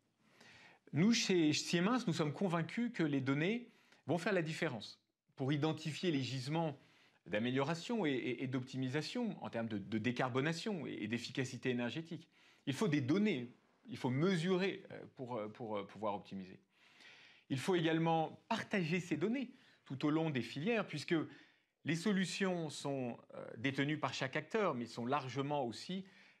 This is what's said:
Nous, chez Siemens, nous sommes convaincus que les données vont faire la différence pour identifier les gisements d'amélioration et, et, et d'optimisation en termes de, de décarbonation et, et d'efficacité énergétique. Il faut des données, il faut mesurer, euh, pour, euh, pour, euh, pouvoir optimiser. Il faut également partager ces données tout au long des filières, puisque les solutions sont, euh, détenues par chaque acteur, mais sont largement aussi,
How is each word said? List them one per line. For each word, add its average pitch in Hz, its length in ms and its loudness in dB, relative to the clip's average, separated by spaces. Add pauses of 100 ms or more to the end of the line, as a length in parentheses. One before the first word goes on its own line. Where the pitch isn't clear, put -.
(920)
Nous, 196 220 6
chez 165 400 6
Siemens, 190 520 2
nous 175 60 4
sommes 151 220 2
convaincus 175 580 0
que 185 100 0
les 139 200 2
données 151 480 2 (360)
vont 156 120 2
faire 196 160 2
la 175 80 4
différence 151 580 -4 (360)
pour 139 160 0
identifier 156 580 0
les 143 100 2
gisements 135 580 -2 (460)
d'amélioration 139 800 0
et, 147 60 2
et, 120 320 -2
et 135 40 -2
d'optimisation 131 960 -4
en 113 60 -6
termes 113 200 -4
de, 107 100 -2
de 98 200 -2
décarbonation 135 880 0
et, 101 140 -6
et 107 80 -4
d'efficacité 123 600 -4
énergétique. 123 580 -4 (380)
Il 135 80 0
faut 214 140 2
des 147 120 4
données, 143 540 2 (320)
il 123 100 -10
faut 127 140 -2
mesurer, 180 800 2
euh, 101 100 -12 (140)
pour, 123 220 -8
euh, 107 120 -4
pour, 107 300 -6
euh, 98 80 -6
pouvoir 98 280 -2
optimiser. 92 460 -10 (880)
Il 139 100 0
faut 190 160 2
également 165 720 2
partager 185 520 0
ces 165 160 -2
données 226 360 0 (320)
tout 139 220 -4
au 151 40 4
long 160 200 2
des 131 120 0
filières, 196 440 0
puisque 151 280 -4 (680)
les 170 120 2
solutions 180 720 2
sont, 135 480 -4 (160)
euh, - 120 -10 (100)
détenues 139 420 2
par 139 160 -2
chaque 135 220 -2
acteur, 165 380 2
mais 120 120 -4
sont 117 200 -6
largement 139 580 0
aussi, 180 400 -6 (360)